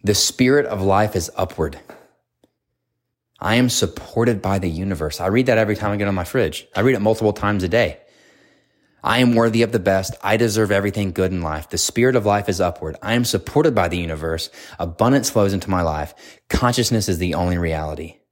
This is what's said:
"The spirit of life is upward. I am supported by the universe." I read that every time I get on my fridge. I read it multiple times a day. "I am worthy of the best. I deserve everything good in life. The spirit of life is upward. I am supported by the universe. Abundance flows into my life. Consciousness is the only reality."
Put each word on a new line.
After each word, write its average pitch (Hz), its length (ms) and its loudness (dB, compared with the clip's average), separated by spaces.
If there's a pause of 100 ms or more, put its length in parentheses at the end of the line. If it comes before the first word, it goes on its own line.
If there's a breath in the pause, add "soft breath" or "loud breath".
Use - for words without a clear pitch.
"The 104 100 2
spirit 135 520 2
of - 140 -6
life 98 360 2
is 85 180 -4
upward. 78 420 -4 (1600)
I 110 160 0
am 127 120 4
supported 110 720 -2
by 98 200 0
the 90 100 -2
universe." 80 500 -4
I 87 60 -2
read 120 200 2
that 117 120 4
every 107 160 2
time 104 160 -4
I 104 60 -4
get 101 100 -2
on 101 80 -2
my 90 80 -2
fridge. 92 540 -4
I 98 60 0
read 131 120 4
it 101 60 -2
multiple 110 320 2
times 101 320 -2
a 87 40 -2
day. 104 300 0 (1040 soft breath)
"I 117 160 0
am 123 160 4
worthy 113 280 4
of 107 100 0
the 107 80 0
best. 95 420 0
I 104 140 2
deserve 107 340 2
everything 98 400 0
good 92 220 0
in 90 100 -4
life. 78 260 -6
The - 100 -6
spirit 127 360 2
of 110 100 2
life 104 240 0
is 92 120 -2
upward. 82 420 -2
I 107 120 -2
am 120 100 2
supported 139 500 0
by 90 140 2
the 87 100 -2
universe. 80 520 -6 (280 loud breath)
Abundance 113 500 0
flows 101 240 2
into 92 160 -4
my 92 140 0
life. 76 320 -4 (340 loud breath)
Consciousness 120 600 0
is 85 100 0
the 87 160 -2
only 90 240 0
reality." 80 600 -4 (140)